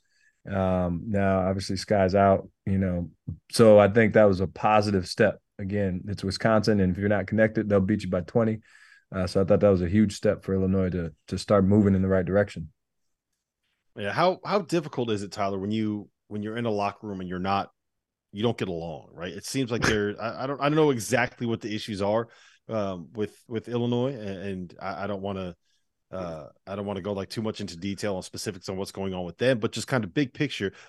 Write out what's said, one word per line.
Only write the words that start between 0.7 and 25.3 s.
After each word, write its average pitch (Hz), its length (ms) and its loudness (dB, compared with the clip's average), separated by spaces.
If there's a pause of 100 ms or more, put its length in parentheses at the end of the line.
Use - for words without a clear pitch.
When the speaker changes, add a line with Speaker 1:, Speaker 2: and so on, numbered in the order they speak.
Speaker 1:
now, 98 380 0
obviously, 95 300 -4
Sky's 95 400 2
out, 98 320 6 (180)
you 98 120 0
know. 90 320 -2 (420)
So 110 280 8
I 101 100 8
think 110 240 4
that 107 160 8
was 92 100 2
a 95 80 -2
positive 101 640 2
step. - 320 0 (180)
Again, 95 480 -4
it's 104 160 -6
Wisconsin, 104 560 2
and 90 140 4
if 90 40 -4
you're 101 120 0
not 101 180 0
connected, 110 400 2
they'll 101 140 4
beat 101 220 0
you 95 60 -6
by 90 120 -2
twenty. 110 380 0 (560)
Uh, 92 120 -2
so 98 120 0
I 98 40 4
thought 98 160 6
that 101 100 6
was 92 140 4
a 90 40 0
huge 101 280 2
step - 280 -2
for 95 120 -2
Illinois 95 340 0
to, 85 240 -6 (140)
to 92 100 -6
start 98 280 4
moving 101 280 6
in 95 80 4
the 95 60 0
right 95 180 2
direction. 92 460 0 (1200)
Speaker 2:
Yeah, 101 160 -6
how, 170 320 0
how 190 180 -2
difficult 151 500 -4
is 101 100 -2
it, 101 100 -10
Tyler, 98 280 -4
when 95 100 -4
you, 107 400 -4 (200)
when 104 120 -8
you're 110 160 -8
in 120 80 -6
a 117 60 -2
locker 101 340 -4
room 101 140 -8
and 92 100 -8
you're 92 80 -6
not, 95 320 0 (640)
you 101 100 -8
don't 117 160 0
get 101 120 -4
along, 82 440 -8
right? 90 180 -10
It - 140 -14
seems 131 240 -4
like 113 140 -2
there, 104 360 0
I, 113 260 -8
I - 20 -6
don't, 135 120 -6
I 131 40 -2
don't 147 120 2
know 156 140 6
exactly 120 560 -2
what 113 160 -2
the 107 140 -8
issues 104 260 -6
are, 110 260 0 (420)
um, 98 440 -6
with, 107 340 -6
with 110 200 -8
Illinois, 120 480 -2
and, 98 240 -10
and 92 420 -8
I, 95 220 -6
I 101 40 -6
don't 101 140 -6
wanna, 95 340 -6 (540)